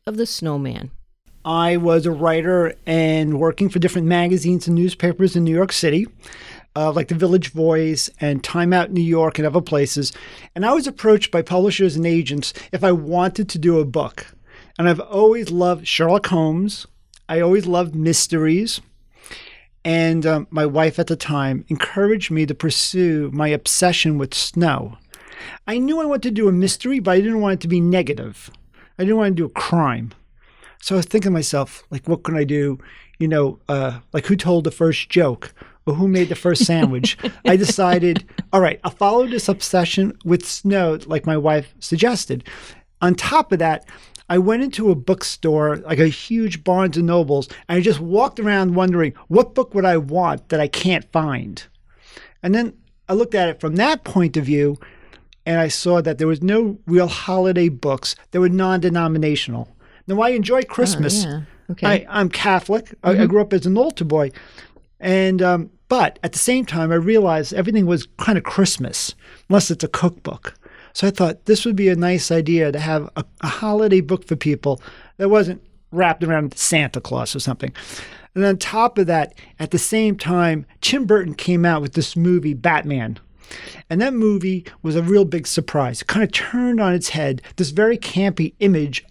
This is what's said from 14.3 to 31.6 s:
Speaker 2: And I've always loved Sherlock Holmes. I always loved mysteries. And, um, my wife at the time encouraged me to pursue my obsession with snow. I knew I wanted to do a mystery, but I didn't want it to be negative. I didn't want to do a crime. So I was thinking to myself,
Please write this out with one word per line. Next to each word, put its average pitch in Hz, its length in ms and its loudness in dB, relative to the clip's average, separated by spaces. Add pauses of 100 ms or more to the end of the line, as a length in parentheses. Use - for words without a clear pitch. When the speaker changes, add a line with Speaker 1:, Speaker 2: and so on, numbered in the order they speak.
Speaker 2:
And 170 100 2
I've 165 120 2
always 214 500 2
loved 175 380 0
Sherlock 170 400 2
Holmes. 170 580 -2 (440)
I 160 100 0
always 180 260 4
loved 175 300 -2
mysteries. 160 840 0 (1040)
And, 165 400 2
um, 156 260 0
my 151 140 0
wife 156 340 0
at 170 80 -2
the 165 80 -2
time 135 540 -2
encouraged 202 600 -2
me 156 140 0
to 143 80 -4
pursue 160 800 -2
my 151 140 0
obsession 156 680 0
with 135 160 -6
snow. 143 640 -2 (680)
I 220 100 -2
knew 302 240 -2
I 311 40 -2
wanted 277 180 -2
to 247 80 -4
do 208 180 2
a 185 40 4
mystery, 190 460 0
but 185 120 0
I 185 100 4
didn't 220 180 0
want 202 160 0
it 190 60 -4
to 170 80 -8
be 180 100 2
negative. 170 680 -2 (480)
I 185 60 -4
didn't 214 140 2
want 202 200 2
to 170 40 0
do 160 40 -2
a - 40 -6
crime. 120 640 -2 (680)
So - 140 -4
I - 20 2
was 170 80 0
thinking 196 260 0
to - 20 2
myself, 143 580 -4